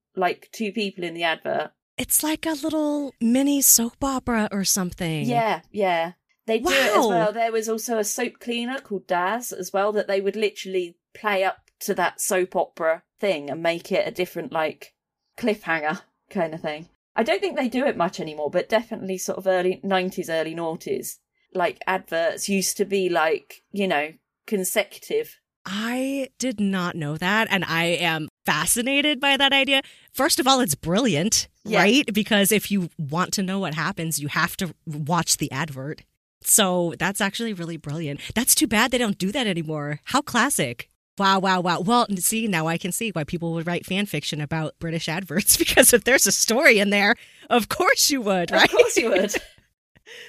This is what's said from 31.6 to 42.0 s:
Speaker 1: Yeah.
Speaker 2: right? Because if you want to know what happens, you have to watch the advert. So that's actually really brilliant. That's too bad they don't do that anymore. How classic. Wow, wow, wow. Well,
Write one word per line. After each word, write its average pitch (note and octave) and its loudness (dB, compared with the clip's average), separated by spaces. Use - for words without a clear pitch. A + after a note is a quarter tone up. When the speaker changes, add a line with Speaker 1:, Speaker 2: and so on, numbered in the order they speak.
Speaker 1:
Yeah. G#3 2
Speaker 2:
right? A#3 6
Because G3+ 2
if G#3 0
you F#3+ -2
want D#3 -4
to A3 -2
know F#3+ -2
what F3+ -4
happens, D#3+ -4
you C#3+ -4
have E3 0
to E3 -4
watch D#3+ -2
the D3+ -4
advert. C#3 -6
So F3+ 4
that's F#3 -2
actually A3 -2
really E3+ -8
brilliant. D3+ -6
That's B3 4
too D4+ 2
bad A3+ 2
they B3 2
don't G#3 -2
do F#3 -2
that B3 0
anymore. D3+ -4
How C4+ 2
classic. G#3+ 0
Wow, G3 4
wow, F#3 2
wow. F3 0
Well, A3+ 4